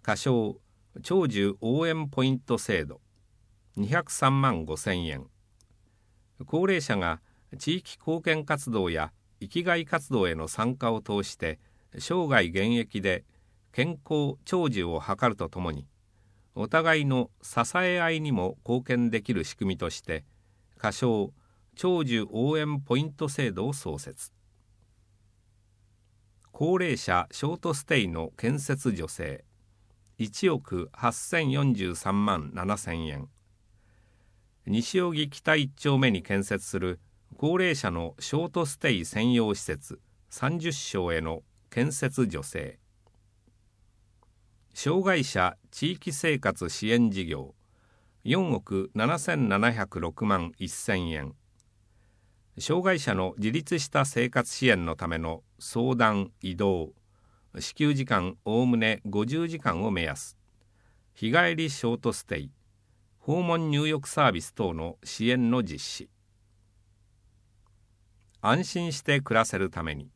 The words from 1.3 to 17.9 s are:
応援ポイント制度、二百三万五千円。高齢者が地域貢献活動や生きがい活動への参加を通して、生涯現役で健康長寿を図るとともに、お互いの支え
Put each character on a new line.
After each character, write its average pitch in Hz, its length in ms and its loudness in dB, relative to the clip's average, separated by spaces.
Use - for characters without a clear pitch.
応 131 240 2
援 160 240 -2
ポ 131 140 0
イ 131 80 4
ン 127 80 0
ト 120 180 -2
制 87 280 0
度、 71 140 -12
二 101 140 -2
百 170 200 0
三 135 320 2
万 98 240 2
五 78 100 -4
千 90 300 -2
円。 69 220 -6
高 165 180 0
齢 190 160 2
者 113 160 0
が 85 240 -2
地 165 180 -2
域 - 220 -12
貢 160 240 -2
献 156 200 0
活 143 280 -4
動 95 180 2
や 78 240 -2
生 98 100 -10
き 170 140 -4
が 175 120 2
い 165 100 -2
活 156 260 -4
動 101 160 4
へ 82 60 0
の 78 140 -6
参 120 280 -2
加 120 160 -2
を 110 100 -2
通 101 200 -2
し - 140 -6
て、 80 240 -4
生 170 280 0
涯 113 200 6
現 98 320 2
役 107 220 -4
で 92 220 0
健 151 280 -2
康 143 360 0
長 175 240 2
寿 98 160 0
を 80 200 -2
図 101 220 0
る 107 80 2
と 82 140 -6
と 92 100 -10
も 85 140 -2
に、 69 120 -10
お 107 160 -4
互 160 320 4
い 143 40 0
の 127 240 2
支 - 180 -4
え 180 220 2